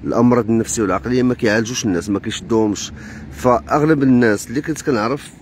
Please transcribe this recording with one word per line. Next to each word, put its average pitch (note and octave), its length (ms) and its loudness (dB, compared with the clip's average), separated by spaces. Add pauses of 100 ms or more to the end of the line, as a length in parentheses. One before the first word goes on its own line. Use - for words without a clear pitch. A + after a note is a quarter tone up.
الامراض A#2+ 460 2
النفسيه A2+ 340 0
والعقليه، A#2 400 0
ما B2 100 2
كيعالجوش A2+ 520 0
الناس، F#2 240 -2
ما G2+ 100 0
كيشدوهمش. A2 720 -2 (400)
فاغلب C#3 720 2
الناس B2 440 4
اللي B2 140 -6
كنت D3+ 200 -6
كنعرف B2 500 -2 (100)